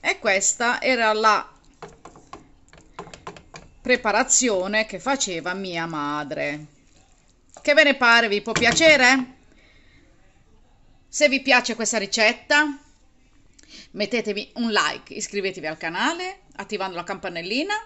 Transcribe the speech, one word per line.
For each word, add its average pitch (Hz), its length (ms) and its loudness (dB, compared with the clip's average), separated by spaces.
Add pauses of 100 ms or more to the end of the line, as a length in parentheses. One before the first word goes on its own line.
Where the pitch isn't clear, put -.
E 370 180 -4
questa 226 640 0
era 233 300 2
la 214 360 2 (2250)
preparazione 220 1040 2
che 196 140 -12
faceva 180 560 -4
mia 180 320 -6
madre. 147 800 -6 (960)
Che 294 100 0
ve 302 120 6
ne 277 100 4
pare? 233 320 4
Vi 202 160 -2
può 226 100 -6
piacere? 262 840 4 (1700)
Se 294 200 2
vi 269 120 2
piace 247 360 0
questa 226 220 -4
ricetta, 233 800 0 (1120)
mettetevi 208 600 -4
un 233 160 -4
like, 165 440 -2
iscrivetevi 190 520 -6
al 156 100 -6
canale 311 640 -4 (160)
attivando 190 400 -8
la 170 80 -8
campanellina. 190 680 -6 (120)